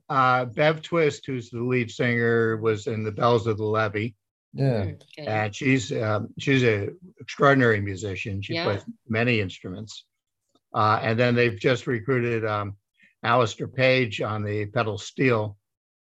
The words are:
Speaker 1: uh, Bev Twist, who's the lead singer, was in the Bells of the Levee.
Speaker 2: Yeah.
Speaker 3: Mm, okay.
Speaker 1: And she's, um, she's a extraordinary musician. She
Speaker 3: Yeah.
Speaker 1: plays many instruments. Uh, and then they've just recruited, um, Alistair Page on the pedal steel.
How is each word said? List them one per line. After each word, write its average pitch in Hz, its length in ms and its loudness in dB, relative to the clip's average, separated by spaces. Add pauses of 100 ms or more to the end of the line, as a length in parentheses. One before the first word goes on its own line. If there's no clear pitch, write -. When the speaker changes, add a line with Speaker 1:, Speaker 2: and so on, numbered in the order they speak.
Speaker 1:
uh, 127 380 2
Bev 151 360 0
Twist, 156 440 -2
who's 123 240 -8
the 117 140 -8
lead 123 280 0
singer, 117 640 2
was 107 300 0
in 110 160 -2
the 107 80 -4
Bells 120 360 2
of 107 100 0
the 107 80 -6
Levee. 107 500 -2 (380)
Speaker 2:
Yeah. 131 300 0
Speaker 3:
Mm, 98 180 -6 (180)
okay. 151 80 -12
Speaker 1:
And 107 280 -2
she's, 131 360 0
um, 110 360 -2 (100)
she's 135 260 2
a 107 260 2 (300)
extraordinary 127 600 4
musician. 98 600 -6
She 104 120 -8
Speaker 3:
Yeah. 165 120 -4
Speaker 1:
plays 104 200 -4 (240)
many 113 320 0
instruments. 98 640 -12 (680)
Uh, 107 280 4
and 113 180 0
then 123 160 4
they've 117 240 2
just 131 280 0
recruited, 120 580 -2
um, 104 320 -4 (460)
Alistair 120 460 2
Page 131 520 2
on 107 220 -4
the 104 240 -4
pedal 107 300 -2
steel. 107 600 0 (460)